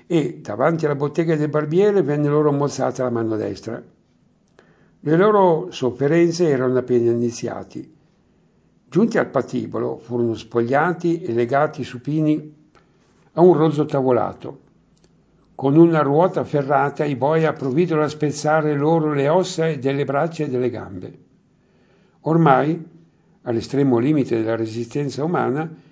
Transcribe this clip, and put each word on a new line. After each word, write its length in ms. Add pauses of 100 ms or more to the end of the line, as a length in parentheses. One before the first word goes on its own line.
e, 360
davanti 440
alla 100
bottega 400
del 140
barbiere, 540
venne 240
loro 240
mozzata 520
la 60
mano 260
destra. 460 (1160)
Le 180
loro 540
sofferenze 760
erano 300
appena 320
iniziati. 840 (960)
Giunti 300
al 100
patibolo, 680
furono 380
spogliati 880
e 100
legati 500
supini 720 (800)
a 80
un 160
rozzo 280
tavolato. 760 (960)
Con 200
una 260
ruota 420
ferrata 640
i 100
boia 380
provvidero 500
a 40
spezzare 680
loro 380
le 160
ossa 380
e 120
delle 260
braccia 380
e 60
delle 200
gambe. 500 (1000)
Ormai, 640 (560)
all'estremo 560
limite 400
della 180
resistenza 680
umana, 580 (100)